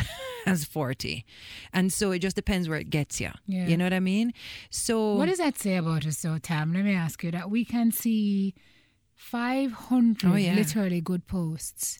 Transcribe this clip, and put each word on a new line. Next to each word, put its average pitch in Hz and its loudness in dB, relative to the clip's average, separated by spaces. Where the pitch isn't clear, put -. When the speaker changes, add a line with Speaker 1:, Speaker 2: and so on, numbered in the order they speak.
Speaker 1:
<laughs> 494 -10
as 170 2
forty. 127 -6
And 185 2
so 196 0
it 180 -2
just 190 -2
depends 185 0
where 156 -2
it - -10
gets 147 -2
you. 101 -4
Speaker 2:
Yeah. 185 -2
Speaker 1:
You 170 4
know 180 2
what 185 2
I 185 2
mean? 208 2
So 220 0
Speaker 2:
What 285 4
does 370 2
that 302 0
say 185 0
about 160 0
us, 156 -4
though, 160 -2
Tam? 156 -2
Let 190 0
me 202 2
ask 165 -2
you 170 -2
that. 170 -6
We 226 0
can 233 2
see 202 0
five 247 -2
hundred 226 4
Speaker 1:
Oh, 190 6
yeah. 190 4
Speaker 2:
literally 185 2
good 180 -4
posts, - -6